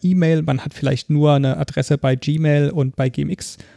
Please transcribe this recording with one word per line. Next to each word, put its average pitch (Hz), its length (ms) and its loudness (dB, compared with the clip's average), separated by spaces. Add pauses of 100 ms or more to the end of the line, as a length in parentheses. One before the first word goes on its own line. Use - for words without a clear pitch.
E-Mail, 165 400 2
man 139 220 -2
hat 147 100 -10
vielleicht 135 360 -2
nur 147 240 4
eine 139 240 0
Adresse 143 400 -2
bei 131 180 0
Gmail 147 540 0
und 139 260 -2
bei 135 140 0
G 143 120 -6
M 151 80 -4
X, - 260 -10 (200)